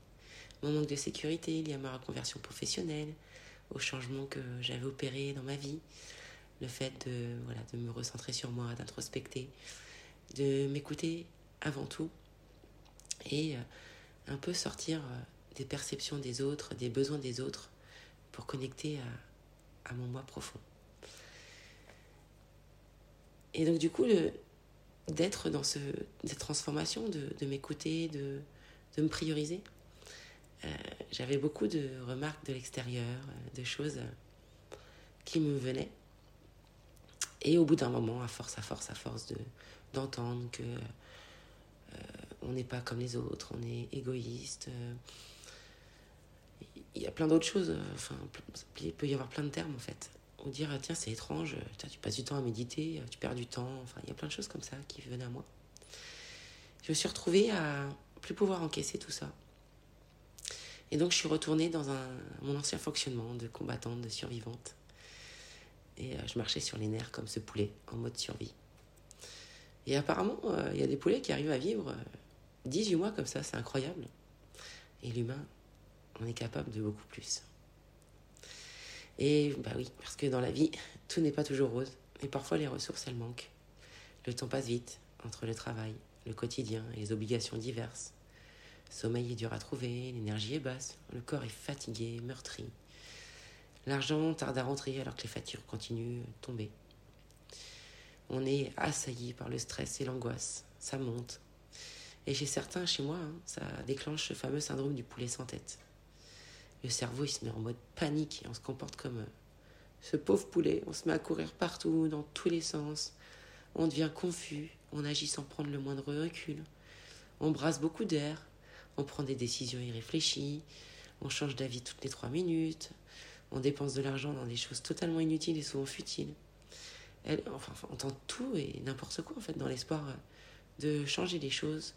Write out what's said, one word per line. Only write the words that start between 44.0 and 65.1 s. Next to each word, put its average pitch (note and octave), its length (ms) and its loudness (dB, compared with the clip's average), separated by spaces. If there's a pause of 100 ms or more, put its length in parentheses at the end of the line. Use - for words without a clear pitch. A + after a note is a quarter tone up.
euh, A#2+ 260 -6 (2000)
il - 80 -2
y - 40 -2
a - 40 0
plein D#3+ 160 4
d'autres D#3+ 200 10
choses, F3+ 240 4
euh, D#3+ 100 2 (140)
enfin, - 200 -6 (640)
il E2 120 0
peut - 160 0
y C3+ 60 4
avoir C3 140 -2
plein D3+ 140 -2
de D3 60 0
termes D#3+ 260 -2
en B2 40 -6
fait. - 320 -8 (340)
Ou C#3 60 -2
dire, D3+ 220 0
ah, C3+ 60 0
tiens, C#3+ 160 -2
c'est - 160 -2
étrange, D3 460 -2 (220)
tiens, - 100 -8
tu - 100 -12
passes G#2+ 180 0
du B2 80 -2
temps C#3+ 120 0
à C#3 40 2
méditer, C3 720 0
tu - 80 -12
perds B2+ 160 0
du A#2+ 120 -2
temps, B2+ 360 -4
enfin, - 220 -10
il - 40 -8
y - 40 -6
a - 20 -4
plein D3+ 140 -4
de D3+ 40 -2
choses G3+ 160 -2
comme - 140 -6
ça - 140 -8 (120)
qui - 120 -10
venaient B2 240 -4
à A#2+ 40 -4
moi. A#2+ 160 -6 (1400)
Je - 100 0
me - 20 6
suis D#3+ 140 4
retrouvée G3 420 8
à D3 380 2 (320)
plus - 140 -6
pouvoir F#3+ 280 4
encaisser - 360 0
tout - 120 -8
ça. - 220 -4 (1600)
Et D3+ 80 4
donc, F3 140 6
je - 40 6
suis - 120 4
retournée D#3 420 6
dans D3+ 200 2
un, C3 160 0 (360)
mon C#3+ 140 2
ancien C#3+ 220 0
fonctionnement A#2+ 560 0
de A#2 140 -4
combattante, A#2+ 540 -2
de A#2 60 -4
survivante. A#2 640 -6 (1200)